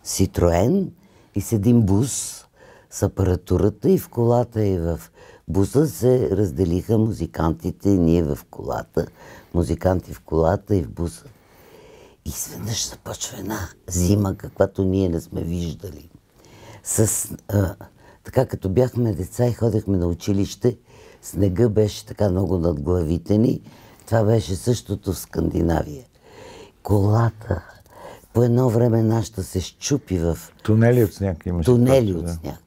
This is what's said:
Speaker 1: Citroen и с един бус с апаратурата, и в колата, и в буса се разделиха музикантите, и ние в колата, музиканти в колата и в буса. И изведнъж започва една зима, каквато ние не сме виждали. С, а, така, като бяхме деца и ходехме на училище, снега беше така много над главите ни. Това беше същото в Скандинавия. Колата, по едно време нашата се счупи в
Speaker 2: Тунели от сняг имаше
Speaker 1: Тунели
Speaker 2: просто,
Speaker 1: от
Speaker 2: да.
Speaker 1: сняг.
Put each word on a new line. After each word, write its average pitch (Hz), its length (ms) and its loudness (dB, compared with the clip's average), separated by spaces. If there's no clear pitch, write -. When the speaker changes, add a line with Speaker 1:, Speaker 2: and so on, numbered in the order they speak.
Speaker 1:
Citroen 95 800 2
и 101 60 -2
с - 100 -8
един 117 300 4
бус 104 640 -2
с - 140 -4
апаратурата, 92 840 0
и 190 80 4
в - 120 -6
колата, 117 560 0
и 95 140 0
в 82 200 -2
буса 101 400 2
се 123 440 0
разделиха 90 680 0
музикантите, 90 920 -2
и 98 80 4
ние 85 260 4
в 71 160 -4
колата, - 560 -6
музиканти 87 600 -2
в - 80 -16
колата 80 540 0
и 90 60 2
в 62 80 -8
буса. - 360 -8
И - 40 -8
изведнъж - 600 -8
започва - 500 -12
една 101 200 -8
зима, 95 480 2
каквато - 480 -2
ние 95 260 2
не 82 120 -2
сме 87 200 -8
виждали. 82 680 -8
С, - 460 -2
а, 98 280 0
така, 127 220 0
като - 240 -6
бяхме 120 440 2
деца 90 320 -2
и 120 80 0
ходехме 104 440 0
на 87 100 0
училище, 98 680 -2
снега 101 480 0
беше 107 360 0
така 104 240 -2
много 92 280 0
над 80 240 0
главите 87 560 0
ни. 120 240 2
Това 113 180 2
беше 107 320 2
същото 101 580 -4
в - 60 -6
Скандинавия. 85 840 -2
Колата, 104 800 0
по 117 100 4
едно 123 260 4
време 113 340 2
нашата 110 400 -2
се 92 180 -4
счупи - 560 -4
в 82 200 0
Speaker 2:
Тунели 117 400 4
от 92 100 0
сняг 92 320 -6
имаше 87 200 -2
Speaker 1:
Тунели 123 480 4
Speaker 2:
просто, 82 60 -4
Speaker 1:
от 85 60 -6
Speaker 2:
да. 85 80 -4
Speaker 1:
сняг. 78 340 -10